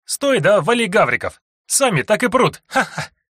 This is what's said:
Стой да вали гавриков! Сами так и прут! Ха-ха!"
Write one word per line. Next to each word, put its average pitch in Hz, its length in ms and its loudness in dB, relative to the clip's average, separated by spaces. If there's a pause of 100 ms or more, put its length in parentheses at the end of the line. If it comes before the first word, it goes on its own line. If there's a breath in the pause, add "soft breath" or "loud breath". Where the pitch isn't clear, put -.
Стой 277 340 -2
да 185 220 2
вали 226 260 0
гавриков! 143 520 0 (280)
Сами 220 340 0
так 208 220 0
и 247 60 0
прут! 160 360 0
Ха-ха!" - 460 -4 (220)